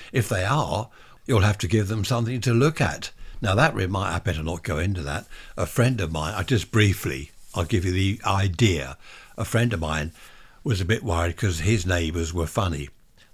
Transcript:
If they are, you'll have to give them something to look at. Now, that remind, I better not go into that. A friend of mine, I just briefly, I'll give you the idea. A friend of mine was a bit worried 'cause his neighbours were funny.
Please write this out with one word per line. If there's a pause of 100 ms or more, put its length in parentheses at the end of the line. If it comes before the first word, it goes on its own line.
(120)
If
they
are, (380)
you'll
have
to
give
them
something
to
look
at. (320)
Now,
that
remind,
I
better
not
go
into
that. (300)
A
friend
of
mine,
I
just
briefly, (240)
I'll
give
you
the
idea. (380)
A
friend
of
mine (500)
was
a
bit
worried
'cause
his
neighbours
were
funny. (440)